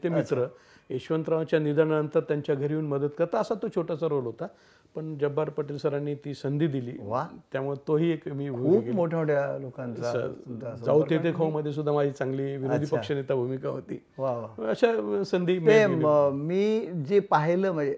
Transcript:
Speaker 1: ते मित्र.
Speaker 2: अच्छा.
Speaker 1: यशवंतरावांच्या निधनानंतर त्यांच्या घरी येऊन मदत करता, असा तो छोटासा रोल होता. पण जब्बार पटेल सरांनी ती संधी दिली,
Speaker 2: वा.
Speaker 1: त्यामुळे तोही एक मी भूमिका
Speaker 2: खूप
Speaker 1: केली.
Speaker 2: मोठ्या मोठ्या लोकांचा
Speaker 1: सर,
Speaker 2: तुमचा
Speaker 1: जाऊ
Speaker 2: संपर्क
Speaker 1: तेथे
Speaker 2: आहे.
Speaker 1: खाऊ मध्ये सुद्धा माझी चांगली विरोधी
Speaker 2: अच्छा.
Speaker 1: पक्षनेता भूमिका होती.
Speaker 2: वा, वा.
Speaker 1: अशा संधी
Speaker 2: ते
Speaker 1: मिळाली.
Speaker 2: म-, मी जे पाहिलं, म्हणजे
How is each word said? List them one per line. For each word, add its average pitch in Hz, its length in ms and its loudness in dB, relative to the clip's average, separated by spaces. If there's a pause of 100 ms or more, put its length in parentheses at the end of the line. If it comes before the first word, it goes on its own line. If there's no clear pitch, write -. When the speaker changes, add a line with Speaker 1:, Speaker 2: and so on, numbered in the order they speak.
Speaker 1:
ते 175 60 0
मित्र. 143 320 2
Speaker 2:
अच्छा. - 180 -4 (300)
Speaker 1:
यशवंतरावांच्या 160 720 0
निधनानंतर 151 600 2
त्यांच्या 151 360 0
घरी 143 180 -2
येऊन 156 120 -2
मदत 143 220 0 (100)
करता, 175 220 0
असा 214 140 -2
तो 220 140 -6
छोटासा 165 400 -2
रोल 143 180 0
होता. 117 220 -8 (480)
पण 156 220 -8
जब्बार 143 320 0
पटेल 143 280 -6
सरांनी 147 380 -2
ती 143 180 -10
संधी 143 340 0
दिली, 127 320 -2
Speaker 2:
वा. 117 280 -4 (240)
Speaker 1:
त्यामुळे 135 360 -4
तोही 165 240 4
एक 156 160 -4
मी 143 220 -6
भूमिका 131 240 2
Speaker 2:
खूप 220 100 4
Speaker 1:
केली. 233 120 -2
Speaker 2:
मोठ्या 170 240 0
मोठ्या 139 380 0
लोकांचा 120 540 -6
Speaker 1:
सर, 120 160 -2
Speaker 2:
तुमचा 120 420 -10
Speaker 1:
जाऊ 120 300 2
Speaker 2:
संपर्क 170 100 2
Speaker 1:
तेथे 165 180 2
Speaker 2:
आहे. 160 100 0
Speaker 1:
खाऊ 160 120 2
मध्ये 151 220 -4
सुद्धा 147 200 -2
माझी 143 200 2
चांगली 135 460 -4
विरोधी 131 260 0
Speaker 2:
अच्छा. 151 140 -2
Speaker 1:
पक्षनेता 135 380 -2
भूमिका 131 340 -2
होती. 135 340 -8 (140)
Speaker 2:
वा, 131 140 -2
वा. 117 380 -6
Speaker 1:
अशा 208 540 2
संधी 185 320 2
Speaker 2:
ते 180 40 -2
Speaker 1:
मिळाली. 196 360 6
Speaker 2:
म-, 147 380 4
मी 185 460 0
जे 175 400 2
पाहिलं, 180 520 2
म्हणजे 147 260 -2